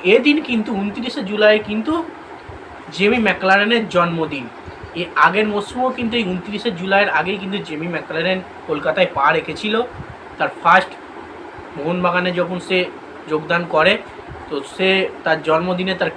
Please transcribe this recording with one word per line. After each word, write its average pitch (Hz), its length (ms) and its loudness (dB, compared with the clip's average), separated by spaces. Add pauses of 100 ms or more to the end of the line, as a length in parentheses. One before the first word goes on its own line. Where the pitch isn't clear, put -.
এদিন 269 380 6
কিন্তু 233 300 -2
ঊনত্রিশে 214 500 -4
জুলাই 214 360 6
কিন্তু 220 460 -2 (880)
জেমি 214 260 4
ম্যাকলারেনের 202 680 4
জন্মদিন। 160 600 0 (460)
এর 170 120 -4 (100)
আগের 185 320 4
মরশুমেও 247 420 -2
কিন্তু 240 260 -2
এই 233 80 2
ঊনত্রিশে 190 460 -4
জুলাইয়ের 190 400 2
আগেই 170 260 0
কিন্তু 190 220 -6
জেমি 160 300 -6
ম্যাকলারেন 165 520 -2 (260)
কলকাতায় 160 480 2
পা 151 180 4
রেখেছিল। 208 500 -2 (560)
তার 147 100 0 (140)
ফার্স্ট 185 280 6 (840)
মোহনবাগানে 180 560 0
যখন 175 260 -2
সে 180 260 0 (440)
যোগদান 156 420 0
করে, 175 280 4 (520)
তো 143 100 -4 (160)
সে, 190 320 2 (160)
তার 156 180 2
জন্মদিনে 180 520 0
তার 170 220 -2